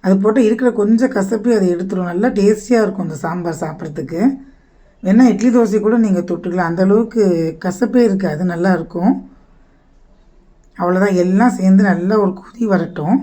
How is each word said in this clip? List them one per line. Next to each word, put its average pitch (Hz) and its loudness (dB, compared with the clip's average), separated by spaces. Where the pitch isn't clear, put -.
அது 190 2
போட்டு 220 2
இருக்கிற 240 0
கொஞ்சம் 233 2
கசப்பையும் 214 -2
அதை 185 2
எடுத்துரும். 180 -6
நல்லா 208 0
டேஸ்டியா 214 2
இருக்கும் 190 -6
இந்த 156 -10
சாம்பார் 170 -6
சாப்பிட்றதுக்கு. 160 -8
வேணா 208 4
இட்லி 208 0
தோசை 220 2
கூட 220 2
நீங்க 180 0
தொட்டுக்கலாம், 175 -4
அந்த 170 -2
அளவுக்கு 220 2
கசப்பே 233 0
இருக்காது, 185 -2
நல்லா 175 0
இருக்கும். 175 -2
அவ்வளோதான், 185 0
எல்லாம் 196 2
சேர்ந்து 190 4
நல்லா 180 0
ஒரு 185 0
கொதி - -8
வரட்டும். 165 -2